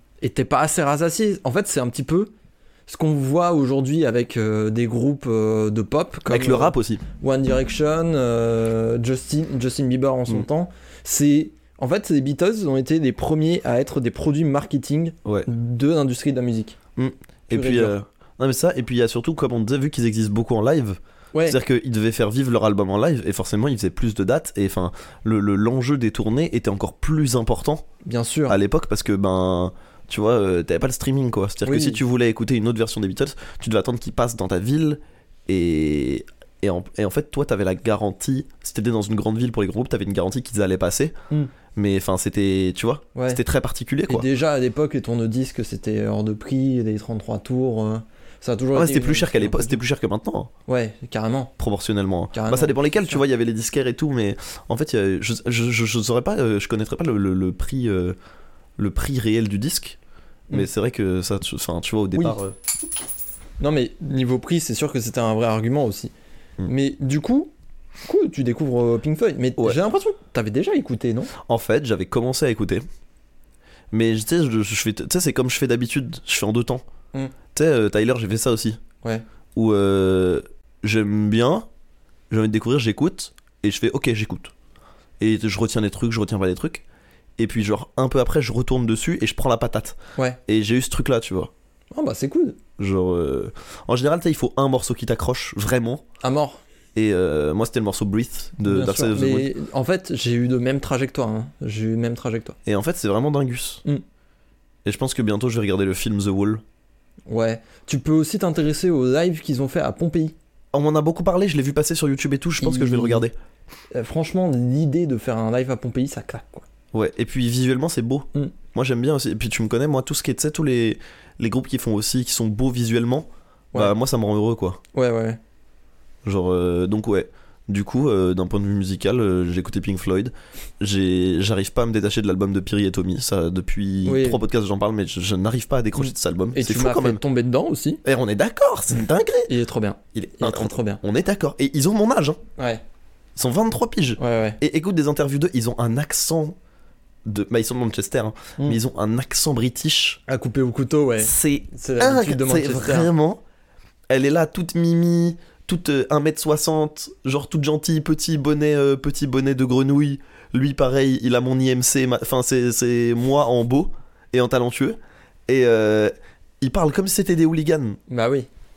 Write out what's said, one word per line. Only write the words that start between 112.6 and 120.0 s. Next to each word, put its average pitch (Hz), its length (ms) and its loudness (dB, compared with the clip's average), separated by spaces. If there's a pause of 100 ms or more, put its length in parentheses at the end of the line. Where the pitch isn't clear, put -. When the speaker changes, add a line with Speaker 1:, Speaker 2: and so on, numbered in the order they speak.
Speaker 2:
pense 127 160 0
que 127 80 2
je 120 60 2
vais 123 60 4
le 117 40 2
Speaker 1:
Il- 120 40 2
Speaker 2:
regarder. 117 260 2 (640)
Speaker 1:
Euh, 120 80 -2
franchement, 165 480 0
l'idée 139 560 2
de 131 100 0
faire 113 200 -4
un 110 180 0
live 127 160 0
à 123 60 -2
Pompéi, 123 300 -2
ça 113 140 -12
claque, - 300 -14
quoi. - 120 -18 (300)
Speaker 2:
Ouais, 110 240 0
et 113 80 0
puis 123 240 -2
visuellement, 127 400 2
c'est 131 140 -2
beau. 131 200 -2 (120)
Speaker 1:
Mm. 143 100 -2 (300)
Speaker 2:
Moi, 123 80 0
j'aime 127 180 0
bien 143 140 2
aussi. 131 140 -2
Et 87 60 -2
puis, 110 140 -4
tu 113 140 -2
me 107 40 0
connais, 120 200 0
moi, 135 160 0